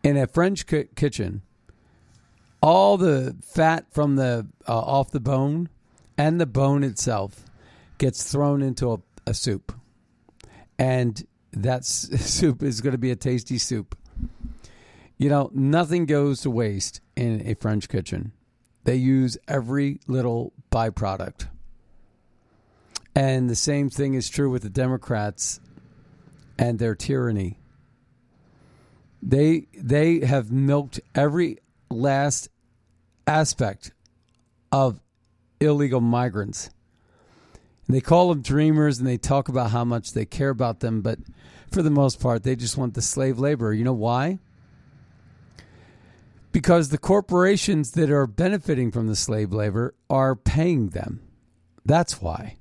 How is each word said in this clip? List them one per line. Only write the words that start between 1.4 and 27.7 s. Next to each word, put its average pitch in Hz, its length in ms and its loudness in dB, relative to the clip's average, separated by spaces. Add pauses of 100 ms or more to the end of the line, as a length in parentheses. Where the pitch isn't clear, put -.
all 190 340 6
the 139 460 0
fat 160 480 0
from 147 240 0
the, 120 320 0 (200)
uh, 117 120 0
off 135 320 0
the 147 80 -4
bone 139 500 -2 (480)
and 156 240 2
the 160 60 0
bone 139 360 2
itself 104 640 -4 (540)
gets 131 320 0
thrown 143 320 2
into 127 300 -2
a, 110 40 -4 (300)
a 117 80 -2
soup. - 360 -4 (1080)
And 127 480 0 (240)
that 127 300 -2
s-, - 300 -6
<laughs> 135 100 -2
soup 143 420 0
is 120 180 -4
gonna 131 160 -2
be 127 140 -2
a 120 40 -2
tasty 123 440 -4
soup. - 360 -6 (1200)
You 143 120 2
know, 139 240 2
nothing 156 540 2
goes 143 340 2
to 143 80 -2
waste 110 520 -2 (140)
in 113 300 -2
a 113 80 -2
French 107 360 -2
kitchen. 90 420 -6 (540)
They 123 100 4
use 131 420 2 (100)
every 139 600 -2
little 123 460 -2 (180)
byproduct. 101 760 -4 (1700)
And 131 340 2
the 117 60 0
same 143 340 0
thing 139 260 -2
is 123 140 -4
true 143 200 0
with 127 140 -2
the 107 60 -8
Democrats 120 880 -4 (1000)
and 120 220 0
their 113 160 0
tyranny. 110 640 -4 (1600)